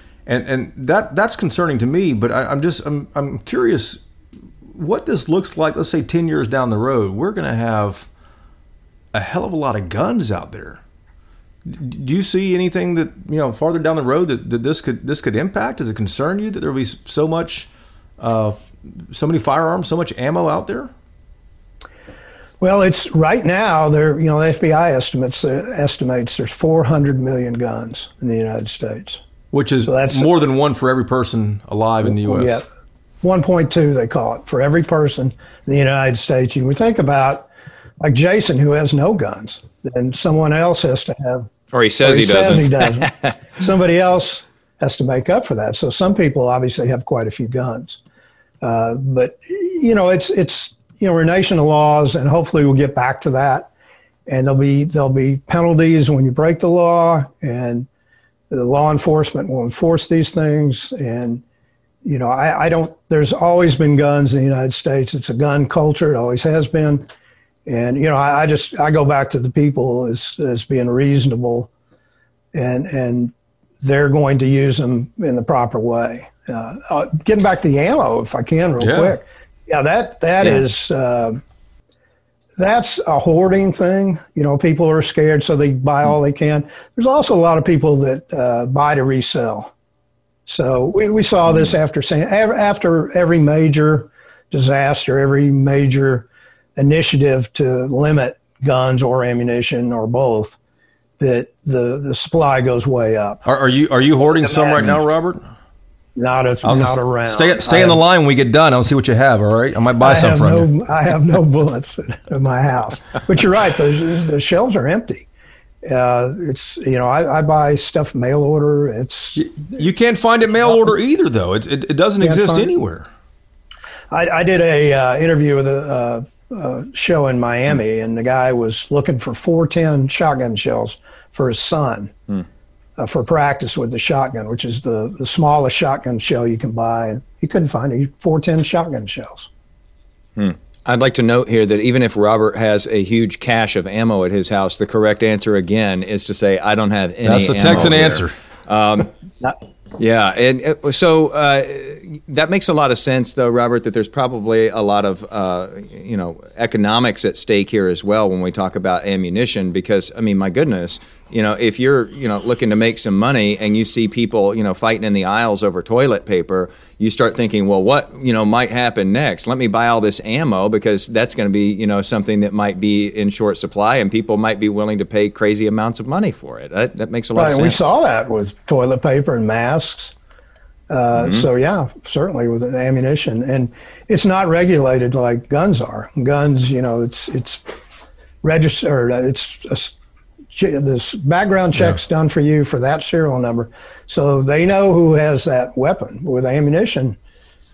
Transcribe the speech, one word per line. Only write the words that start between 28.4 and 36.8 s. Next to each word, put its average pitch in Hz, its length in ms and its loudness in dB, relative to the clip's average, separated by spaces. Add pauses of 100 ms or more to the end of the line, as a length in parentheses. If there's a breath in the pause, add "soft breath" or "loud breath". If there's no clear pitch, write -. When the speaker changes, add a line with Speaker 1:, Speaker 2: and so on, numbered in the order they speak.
Speaker 2:
States, - 520 -10 (300)
Speaker 1:
which 143 220 0
is 123 140 2
Speaker 2:
So 131 60 -2
that's 135 240 0
Speaker 1:
more 156 240 4
than 135 160 0
one 143 160 2
for 127 160 -2
every 127 160 0
person 110 640 -2
alive 110 380 0
in 104 80 0
the 104 80 -2
U 101 160 0
S. 123 60 0
Speaker 2:
Yeah, 117 160 0 (600)
one 180 200 2
point 170 300 0
two 151 200 2
they 123 140 0
call 113 300 -4
it - 100 -18
for 131 160 -2
every 151 200 2
person 147 500 0 (340 loud breath)
in 135 60 -2
the 143 60 2
United 135 380 2
States. 131 380 0
You 131 120 0
would 143 120 -2
think 226 200 2